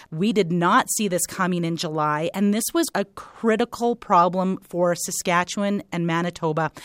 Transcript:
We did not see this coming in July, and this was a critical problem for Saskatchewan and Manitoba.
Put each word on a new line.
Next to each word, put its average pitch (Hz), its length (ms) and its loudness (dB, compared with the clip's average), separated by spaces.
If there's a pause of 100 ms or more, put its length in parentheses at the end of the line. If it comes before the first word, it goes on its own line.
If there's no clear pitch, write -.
(120)
We 190 220 0
did 185 180 2
not 180 400 4
see 214 160 -2
this 170 180 -2
coming 180 400 -2
in 165 120 -2
July, 156 560 -2
and 202 200 2
this 214 100 -2 (100)
was 330 220 0
a 202 100 -2
critical 233 880 -2
problem 185 680 2
for 175 340 0
Saskatchewan 185 960 -2
and 170 160 -2
Manitoba. 165 640 -2 (140)